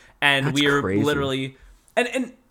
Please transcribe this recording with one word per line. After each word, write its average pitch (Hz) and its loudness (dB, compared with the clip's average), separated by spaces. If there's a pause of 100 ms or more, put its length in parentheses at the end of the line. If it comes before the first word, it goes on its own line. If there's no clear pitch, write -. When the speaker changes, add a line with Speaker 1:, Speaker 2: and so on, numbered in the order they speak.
(200)
Speaker 1:
And 139 2
Speaker 2:
That's 147 0
Speaker 1:
we're 143 2
Speaker 2:
crazy. 104 0
Speaker 1:
literally, 135 -2 (400)
and, 247 0
and 247 -6 (180)